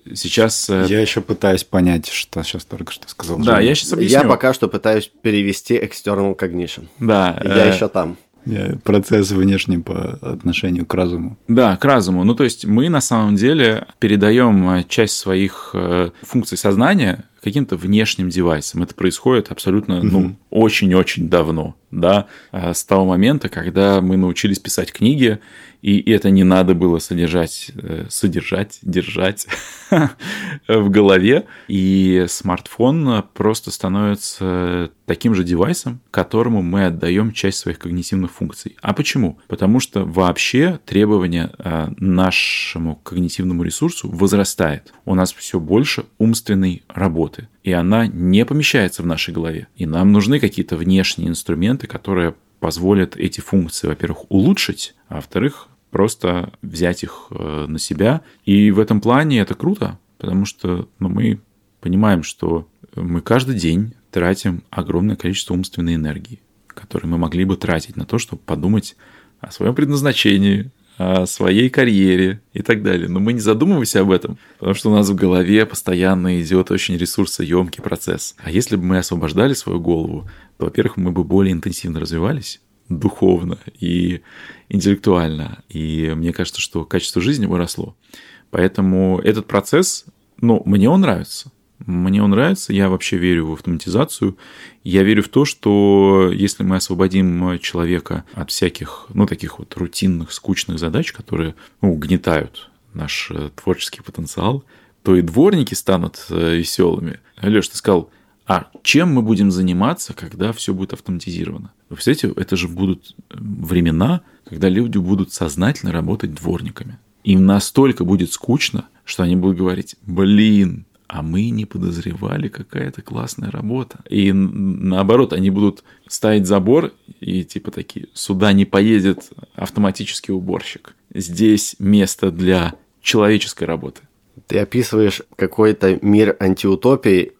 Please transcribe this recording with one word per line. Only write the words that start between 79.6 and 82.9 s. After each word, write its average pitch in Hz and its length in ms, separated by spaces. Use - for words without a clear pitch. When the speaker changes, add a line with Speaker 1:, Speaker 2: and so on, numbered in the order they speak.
Speaker 1:
голову, 80 480
то, - 80
во-первых, - 300
мы 90 160
бы 85 120
более 95 280
интенсивно 82 480
развивались 85 600
духовно 87 720